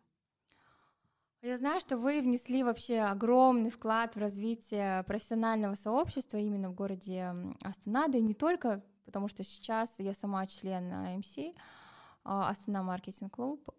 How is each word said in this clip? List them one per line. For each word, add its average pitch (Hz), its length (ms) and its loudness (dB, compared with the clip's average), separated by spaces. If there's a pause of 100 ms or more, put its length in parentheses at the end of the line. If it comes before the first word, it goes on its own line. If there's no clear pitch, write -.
(1400)
Я 247 160 -4
знаю, 277 240 0
что - 160 -2
вы 285 240 2
внесли 247 420 2
вообще 233 360 0
огромный 233 680 6
вклад 226 460 0
в 208 40 -6
развитие 202 840 -2
профессионального 220 720 0
сообщества 254 640 0
именно 208 320 0
в 180 40 -8
городе, 190 440 -4
м, 180 440 -4
Астана, 220 460 0
да 262 100 4
и 233 40 6
не 220 120 4
только, 277 480 2 (220)
потому 202 240 -4
что 202 160 -8
сейчас - 560 -4
я 196 140 -2
сама 196 340 -2
член, 185 460 -6
а, 185 200 -4
М 190 80 -4
С, 302 320 -8 (720)
а, 196 260 0
Астана 202 320 -2
Маркетинг 190 520 -6
Клуб, 277 460 -6